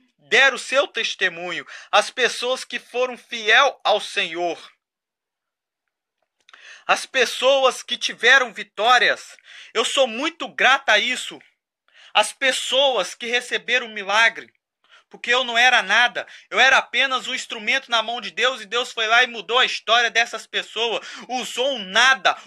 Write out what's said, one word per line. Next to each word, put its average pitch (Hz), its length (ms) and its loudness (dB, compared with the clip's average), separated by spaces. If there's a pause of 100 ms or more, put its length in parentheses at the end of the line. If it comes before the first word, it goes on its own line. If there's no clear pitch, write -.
(180)
deram 233 400 2
seu 269 280 0
testemunho, 175 800 -6 (240)
as 202 200 2
pessoas 247 560 -4
que 240 120 -8
foram 247 380 -6
fiel 233 680 2
ao 202 160 2
Senhor, 170 600 -6 (2250)
as 190 200 0
pessoas 262 760 2
que 240 140 -10
tiveram 240 560 2
vitórias. 208 880 0 (340)
Eu 226 140 0
sou 269 200 2
muito 269 420 -6
grata 233 440 2
a 208 60 4
isso. 226 420 -6 (760)
As - 160 2
pessoas 262 800 0
que - 140 -12
receberam 240 600 -2
o 220 60 -14
milagre. 202 560 0 (640)
Porque 240 240 -2
eu 254 80 2
não 233 160 -4
era 247 240 4
nada. 202 420 0 (240)
Eu 190 120 0
era 262 180 6
apenas 240 480 -2
um 247 80 -8
instrumento 247 560 -6
na 226 140 0
mão 240 160 -8
de 202 100 -10
Deus 233 300 -2
e 208 60 -16
Deus 240 260 -6
foi 220 160 -4
lá 233 160 4
e - 20 -2
mudou 233 320 -4
a 247 60 4
história 240 480 0
dessas 226 340 -2
pessoas. 214 580 -4 (220)
Usou 247 480 -4
um 226 60 -10
nada, 196 560 2 (100)